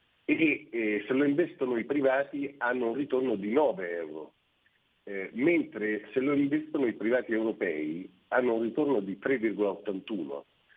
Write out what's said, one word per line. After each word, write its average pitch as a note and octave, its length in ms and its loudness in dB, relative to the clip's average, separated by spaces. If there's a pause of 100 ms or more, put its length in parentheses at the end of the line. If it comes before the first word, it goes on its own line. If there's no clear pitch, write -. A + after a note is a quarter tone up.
(260)
e, D3+ 440 2
eh, G#2+ 360 0
se C3+ 80 -2
lo C3+ 100 4
investono C#3+ 540 2
i A2 60 -2
privati C#3 720 0
hanno B2 320 0
un A#2+ 40 -2
ritorno C3 420 0
di G2 140 -4
nove G2+ 460 2
euro, D#2 380 -10 (680)
eh, G2 280 -8
mentre A2+ 800 0
se C3 80 0
lo C#3 140 2
investono C#3+ 520 0
i A2 60 2
privati A#2 400 0
europei F#2 800 -2 (180)
hanno B2 260 2
un A2+ 80 0
ritorno C3+ 380 2
di F#2+ 180 -6
tre C3 200 0
virgola G#2 320 0
ottantuno. F#2 760 -6 (320)